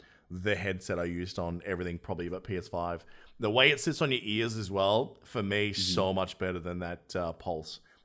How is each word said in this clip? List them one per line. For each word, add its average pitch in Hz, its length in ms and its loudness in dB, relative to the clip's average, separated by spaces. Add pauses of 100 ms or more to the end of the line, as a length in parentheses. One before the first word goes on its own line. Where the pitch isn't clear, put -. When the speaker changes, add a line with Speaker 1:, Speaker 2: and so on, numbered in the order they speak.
(300)
Speaker 1:
the 92 240 0
headset 92 440 -2
I 87 60 0
used 87 340 -4
on 87 260 -4
everything, 87 340 -4
probably 87 300 -6
but 92 160 -8
P 95 120 -4
S 85 120 -6
five. 85 360 -4 (360)
The 110 100 2
way 127 200 8
it 143 100 0
sits - 220 0
on 143 80 4
your 123 120 2
ears 110 340 0
as 98 140 -4
well, 98 540 4
for 117 180 -4
me, 104 280 2
Speaker 2:
Mm-hmm. 101 100 -4
Speaker 1:
so 95 320 2
much 92 260 0
better 92 200 -2
than 87 220 -6
that, 87 340 -8
uh, 85 200 0
Pulse. - 460 -8 (240)